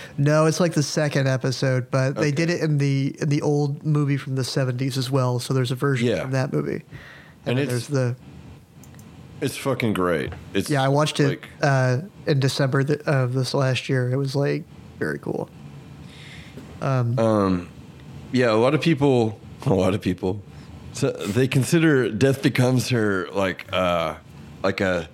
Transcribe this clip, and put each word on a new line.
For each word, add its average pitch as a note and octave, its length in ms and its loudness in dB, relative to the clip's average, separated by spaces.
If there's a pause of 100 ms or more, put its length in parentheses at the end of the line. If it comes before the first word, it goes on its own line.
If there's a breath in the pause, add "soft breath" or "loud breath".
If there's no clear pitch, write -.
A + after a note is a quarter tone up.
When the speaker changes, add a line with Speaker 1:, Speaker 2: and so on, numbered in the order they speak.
(180 loud breath)
Speaker 1:
No, D3+ 300 4
it's, D#3+ 120 2
like, F3 140 2
the D3+ 80 2
second C#3+ 460 0
episode, C3 640 0
but C3+ 240 0
they G#2+ 140 -2
Speaker 2:
Okay. - 20 2
Speaker 1:
did E3 180 0
it F3 120 -2
in D3+ 180 2
the, C#3 400 0
in D#3+ 100 0
the C#3+ 140 2
old D3 420 0
movie D3 320 2
from C3+ 180 -6
the C3 80 -2
seventies B2+ 540 -2
as C3 140 -2
well. B2+ 280 0
So B2+ 140 -4
there's B2+ 180 0
a C3 40 -4
version C3 320 0
Speaker 2:
Yeah. F#2+ 140 0
Speaker 1:
from C3 100 -6
that C3+ 200 -2
movie. D3 200 -2
Speaker 2:
And - 120 -6 (640 loud breath)
Speaker 1:
And A#2+ 120 0
then C#3+ 80 0
Speaker 2:
it's B2 40 -4
Speaker 1:
there's A#2+ 180 -4
the B2+ 280 0 (1300)
Speaker 2:
It's C3+ 160 -2
fucking B2 360 0
great. F2 380 0 (220)
It's G2 160 0
Speaker 1:
Yeah, C#3 140 2
I C#3 40 2
watched D3 320 2
it, D3 80 4
Speaker 2:
like - 220 -4 (120)
Speaker 1:
uh, C3 360 2 (280)
in C#3+ 140 2
December C3+ 440 2
th-, D3 180 0
of C3 320 0
this C3 200 -2
last C3 340 0
year. B2+ 220 0
It B2+ 80 0
was, C#3 180 -2
like, C#3+ 280 0 (360)
very C#2+ 200 -4
cool. - 280 -6 (1300 loud breath)
Um, B2+ 380 2
Speaker 2:
Um, G2 500 2 (600)
yeah, B2 200 4
a - 80 4
lot B2+ 140 4
of C#3+ 80 2
people, C3 580 2 (120)
<laughs> - 140 -16
a - 80 2
lot F#2 200 4
of G2+ 80 -4
people, F#2 400 -2 (520 loud breath)
so - 180 -2
they G2+ 360 0
consider C#3+ 600 4
Death C3 320 2
Becomes B2 480 2
Her G#2 440 0
like, F#2+ 380 -2
uh, F2 440 0 (480)
like G2+ 180 -2
a, F2+ 320 0